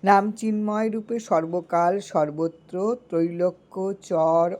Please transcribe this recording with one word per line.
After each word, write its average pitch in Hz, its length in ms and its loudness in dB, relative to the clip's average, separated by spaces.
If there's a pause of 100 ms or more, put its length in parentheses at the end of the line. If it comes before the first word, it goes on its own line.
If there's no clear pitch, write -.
নাম 202 280 6
চিন্ময় 214 580 -2
রূপে 220 280 -4
সর্বকাল 175 800 0
সর্বত্র 165 960 -2 (120)
ত্রৈলোক্য, 175 840 -2
চর 170 680 0